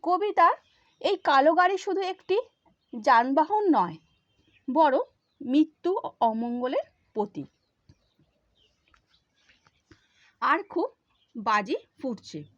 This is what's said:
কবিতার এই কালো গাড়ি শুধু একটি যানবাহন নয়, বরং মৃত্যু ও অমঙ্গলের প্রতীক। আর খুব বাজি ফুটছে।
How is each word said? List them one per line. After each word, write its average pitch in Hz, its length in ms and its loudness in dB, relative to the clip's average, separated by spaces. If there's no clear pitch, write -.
কবিতার 359 520 2
এই 392 160 -2
কালো 285 240 4
গাড়ি 359 240 2
শুধু 381 240 -4
একটি 381 360 -4
যানবাহন 269 720 2
নয়, 170 200 -2
বরং 294 360 2
মৃত্যু 302 500 0
ও - 40 -8
অমঙ্গলের 240 560 -6
প্রতীক। 202 360 -8
আর 277 180 0
খুব 415 140 -2
বাজি 214 420 -2
ফুটছে। 214 400 -10